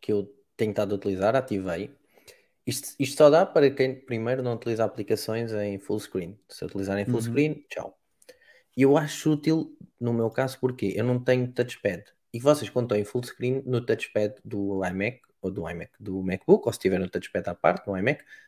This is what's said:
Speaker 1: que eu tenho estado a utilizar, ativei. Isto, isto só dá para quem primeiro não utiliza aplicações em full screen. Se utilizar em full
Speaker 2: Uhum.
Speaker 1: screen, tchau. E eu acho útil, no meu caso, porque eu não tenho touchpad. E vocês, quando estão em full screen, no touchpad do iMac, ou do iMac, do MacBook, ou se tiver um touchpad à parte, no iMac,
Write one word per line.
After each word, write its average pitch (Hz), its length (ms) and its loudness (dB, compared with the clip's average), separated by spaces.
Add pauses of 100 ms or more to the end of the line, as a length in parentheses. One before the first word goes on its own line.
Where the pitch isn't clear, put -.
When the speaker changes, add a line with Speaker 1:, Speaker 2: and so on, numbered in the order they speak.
Speaker 1:
que - 100 -6
eu 101 240 0 (220)
tenho 110 140 0
estado 101 240 0
a - 20 0
utilizar, 98 400 2
ativei. 95 540 -4 (760)
Isto, - 320 -6
isto - 200 -2
só 151 100 10
dá 160 160 8
para 147 260 4
quem 131 240 0
primeiro 127 480 -4
não 120 120 -2
utiliza 113 300 -2
aplicações 110 680 -4
em 104 260 -4
full 104 220 -4
screen. 85 380 -8 (100)
Se - 160 -12
utilizar 98 340 -4
em 101 60 -2
full 120 120 0
Speaker 2:
Uhum. 113 40 0
Speaker 1:
screen, 147 480 0
tchau. - 260 -10 (840)
E 127 60 4
eu 139 140 8
acho 156 360 0
útil, 156 440 0 (240)
no 120 140 0
meu 113 160 0
caso, 127 300 -2
porque 127 340 -2
eu 113 100 -2
não 123 140 2
tenho 123 340 2
touchpad. 101 520 -2 (280)
E 117 60 -8
vocês, 143 320 2
quando 123 140 -2
estão 107 140 2
em 104 60 0
full 123 200 -4
screen, 127 420 -4
no 123 140 0
touchpad 107 540 -2 (100)
do 98 420 -2
iMac, 98 340 -4 (220)
ou 95 80 -2
do 87 180 -6
iMac, 85 300 -10
do 95 240 -6
MacBook, 95 420 2
ou - 80 0
se - 60 -10
tiver 92 220 0
um 92 80 -4
touchpad 90 420 -6
à 87 40 -8
parte, 90 340 0
no 98 100 -4
iMac, 123 240 -2 (260)